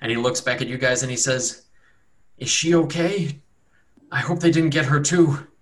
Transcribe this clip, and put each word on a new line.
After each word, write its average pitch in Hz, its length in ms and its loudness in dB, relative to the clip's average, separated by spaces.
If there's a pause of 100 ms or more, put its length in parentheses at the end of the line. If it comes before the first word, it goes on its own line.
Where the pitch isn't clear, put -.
and 113 100 -8
he 117 60 -2
looks 123 240 -2
back 123 200 -4
at 123 80 -4
you 127 100 -8
guys 127 240 0
and 131 80 -4
he 123 60 -6
says, 127 480 -2 (760)
Is 139 100 -10
she 165 260 0
okay? 170 680 0 (720)
I - 100 -4
hope 170 200 -2
they 170 100 4
didn't 160 200 4
get 139 160 0
her 143 140 2
too. 156 460 2 (160)